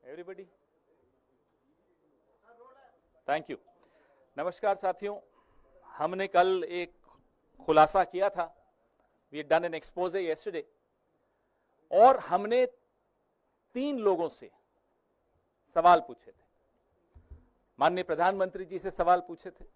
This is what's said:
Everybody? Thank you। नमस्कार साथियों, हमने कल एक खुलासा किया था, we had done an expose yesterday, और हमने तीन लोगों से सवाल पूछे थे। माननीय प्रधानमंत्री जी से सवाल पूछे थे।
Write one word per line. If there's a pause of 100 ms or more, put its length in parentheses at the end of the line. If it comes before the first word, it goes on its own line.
Everybody? (2750)
Thank
you। (800)
नमस्कार
साथियों, (720)
हमने
कल
एक (760)
खुलासा
किया
था, (880)
we
had
done
an
expose
yesterday, (1300)
और
हमने (1080)
तीन
लोगों
से (1300)
सवाल
पूछे
थे। (420)
माननीय
प्रधानमंत्री
जी
से
सवाल
पूछे
थे। (120)